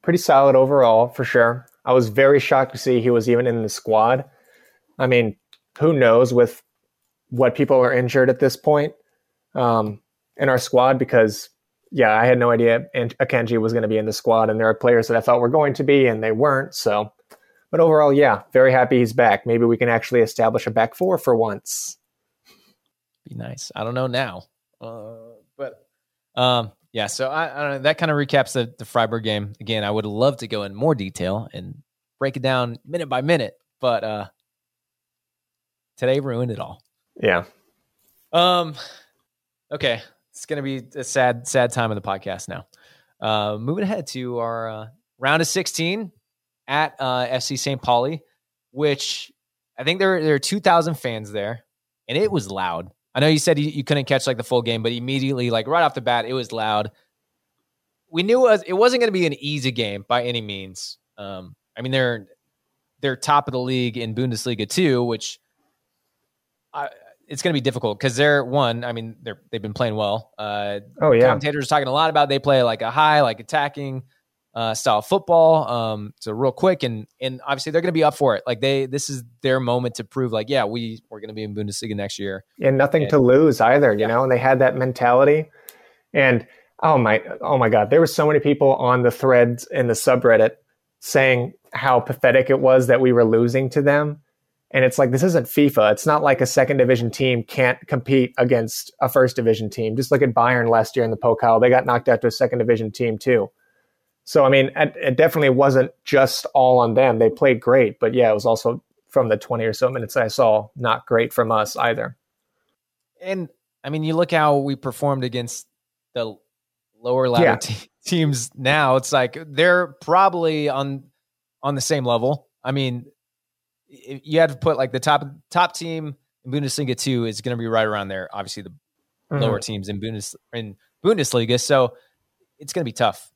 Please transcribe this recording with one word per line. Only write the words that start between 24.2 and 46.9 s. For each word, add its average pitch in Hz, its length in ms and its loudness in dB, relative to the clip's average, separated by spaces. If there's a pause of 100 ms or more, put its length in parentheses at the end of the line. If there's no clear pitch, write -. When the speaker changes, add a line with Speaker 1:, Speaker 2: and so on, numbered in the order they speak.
Speaker 2:
Uh, 113 540 -18 (240)
but, 135 300 -14 (480)
um, 123 360 0 (220)
yeah, 107 140 -4
so 131 200 -6
I, 156 180 -4
I 139 180 -10
don't 143 80 -4
know. 139 80 -8
That 151 180 0
kinda 160 160 -2
recaps 143 400 -2
the, 117 240 -4
the 113 80 -16
Freiburg 113 380 -2
game. 104 360 -4
Again, 107 240 -4
I 101 80 -2
would 107 140 -4
love 117 320 -2
to 117 100 -14
go 104 160 -8
in 98 120 -12
more 143 200 0
detail 95 560 -8
and 95 300 -16 (380)
break 135 180 -4
it 127 60 -8
down 127 420 -2
minute 160 240 -10
by 127 120 -4
minute, 139 340 -2 (260)
but, 117 220 -2
uh, 104 240 -8 (1700)
today 131 220 0
ruined 123 320 -4
it 104 80 -8
all. - 220 -14 (400)
Speaker 1:
Yeah. 90 240 2 (840)
Speaker 2:
Um, 175 440 0 (960)
okay. 131 300 -4 (300)
It's - 140 -20
gonna 147 160 -8
be 135 220 -8 (120)
a 135 80 -10
sad, 123 440 0
sad 123 240 0
time 117 200 -2
of 107 40 -4
the 101 120 -8
podcast 98 400 -8
now. - 200 -14 (520)
Uh, 107 380 -4
moving 147 260 -6
ahead 190 240 -6
to 123 300 -10
our, 113 320 -6
uh, 110 180 -14 (300)
round 143 240 2
of 160 60 0
sixteen 185 640 -6 (560)
at, 147 320 -2